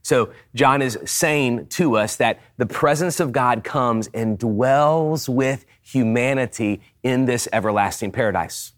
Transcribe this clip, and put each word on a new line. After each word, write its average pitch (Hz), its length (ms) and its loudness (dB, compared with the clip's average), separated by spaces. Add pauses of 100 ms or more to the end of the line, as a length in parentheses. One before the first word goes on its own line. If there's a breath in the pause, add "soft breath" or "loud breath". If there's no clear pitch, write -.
So 120 300 2 (240 loud breath)
John 135 280 4
is 123 240 -2
saying 139 600 0
to 147 280 0
us 107 200 0
that 117 220 0 (200 soft breath)
the 120 80 0
presence 151 540 0
of 143 120 -2
God 123 320 0
comes 120 480 -2
and 110 260 -2
dwells 143 920 0
with 131 340 0 (160 soft breath)
humanity 120 1000 0 (220 soft breath)
in 131 220 2
this 123 280 -2
everlasting 104 580 0
paradise. 95 680 -4